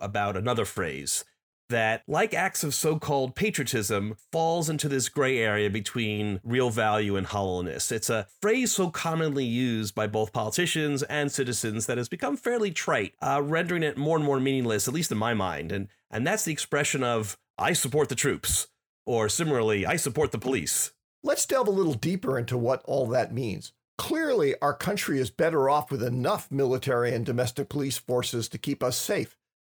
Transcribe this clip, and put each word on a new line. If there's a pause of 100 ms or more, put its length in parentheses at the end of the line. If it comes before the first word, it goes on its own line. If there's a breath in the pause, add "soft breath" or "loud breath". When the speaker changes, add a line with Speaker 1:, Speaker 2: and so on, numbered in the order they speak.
Speaker 1:
about
another
phrase (460 soft breath)
that,
like
acts
of
so-called
patriotism, (120)
falls
into
this
gray
area
between
real
value
and
hollowness.
It's
a (160)
phrase
so
commonly
used
by
both
politicians
and
citizens
that
has
become
fairly
trite,
uh,
rendering
it
more
and
more
meaningless,
at
least
in
my
mind.
And, (220 soft breath)
and
that's
the
expression
of, (180)
"I
support
the
troops," (400)
or
similarly,
"I
support
the
police." (300)
Speaker 2:
Let's
delve
a
little
deeper
into
what
all
that
means. (240)
Clearly,
our
country
is
better
off
with
enough
military
and
domestic
police
forces
to
keep
us
safe. (380)